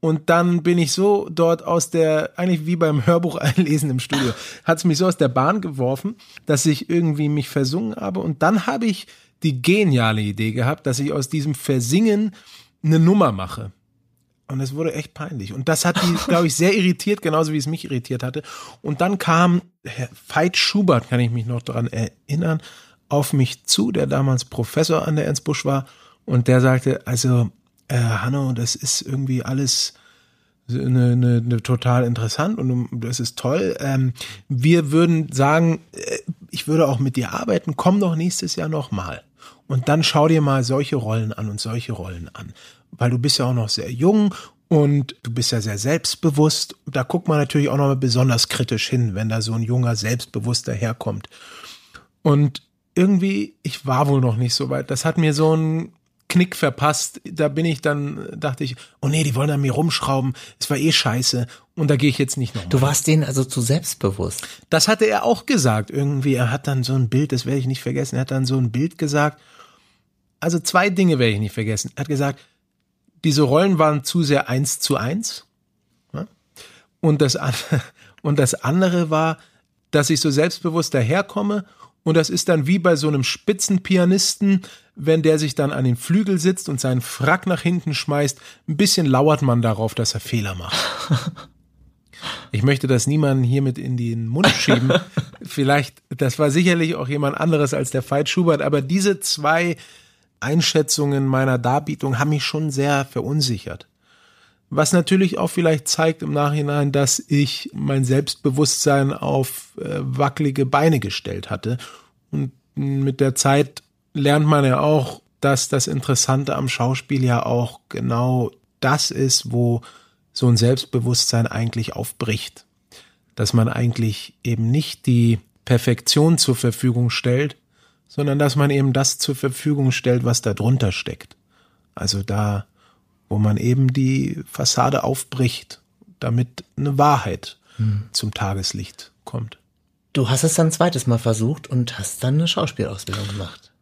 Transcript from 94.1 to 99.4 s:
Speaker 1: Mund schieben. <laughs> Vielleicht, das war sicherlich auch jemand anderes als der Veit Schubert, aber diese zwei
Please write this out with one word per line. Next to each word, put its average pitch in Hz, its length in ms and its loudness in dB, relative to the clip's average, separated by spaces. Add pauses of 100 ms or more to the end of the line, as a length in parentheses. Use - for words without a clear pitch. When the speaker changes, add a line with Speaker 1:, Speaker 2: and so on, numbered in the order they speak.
Speaker 1:
Mund 147 220 0
schieben. 131 420 2 (280)
<laughs> - 220 -12
Vielleicht, 143 680 0
das 135 300 -2
war 147 120 2
sicherlich 170 440 2
auch 127 120 -6
jemand 147 300 -2
anderes 151 360 2
als 135 180 -4
der - 180 -4
Veit 143 180 0
Schubert, 165 340 0
aber 143 200 0
diese 190 380 0
zwei 165 580 -2 (640)